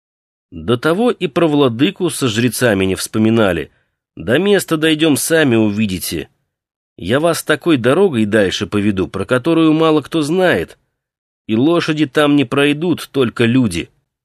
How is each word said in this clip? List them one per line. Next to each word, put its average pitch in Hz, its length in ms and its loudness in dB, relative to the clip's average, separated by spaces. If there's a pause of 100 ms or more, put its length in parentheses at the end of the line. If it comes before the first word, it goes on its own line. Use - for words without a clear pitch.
(520)
До 87 260 -2
того 180 320 0
и - 160 -4
про 165 220 0
владыку 147 640 0
со 135 160 -4
жрецами 113 580 0
не 95 80 0
вспоминали. 110 800 0 (440)
До 104 220 -2
места 185 400 0
дойдём, 156 400 2
сами 156 380 2
увидите. 101 760 -2 (680)
Я 104 220 -2
вас 165 220 -2
такой 151 360 0
дорогой 127 480 2
дальше 101 420 0
поведу, 98 400 -2
про 98 180 -8
которую 156 480 0
мало 156 280 2
кто 165 200 -6
знает. 147 560 -2 (720)
И 110 80 -2
лошади 156 500 0
там 147 300 2
не 143 100 2
пройдут, 147 680 -2
только 120 340 0
люди. 117 440 0 (360)